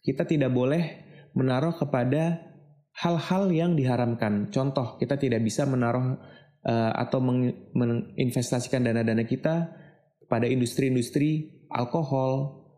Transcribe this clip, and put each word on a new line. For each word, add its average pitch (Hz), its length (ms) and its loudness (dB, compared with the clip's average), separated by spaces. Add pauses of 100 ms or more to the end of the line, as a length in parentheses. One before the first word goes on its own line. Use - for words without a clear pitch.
Kita 139 240 -2
tidak 139 240 2
boleh 139 560 0 (320)
menaruh 131 400 0
kepada 143 640 0 (560)
hal-hal 180 560 0
yang 165 240 2
diharamkan. 117 720 0
Contoh, 135 480 -2
kita 139 180 0
tidak 123 300 0
bisa 139 180 0
menaruh, 127 540 0 (480)
eh, 113 320 2
atau 127 240 0
meng-, 127 500 0
menginvestasikan 120 1080 0
dana-dana 113 420 2
kita 160 460 -2 (560)
kepada 117 240 2
industri-industri 131 1200 0
alkohol 135 920 -2 (160)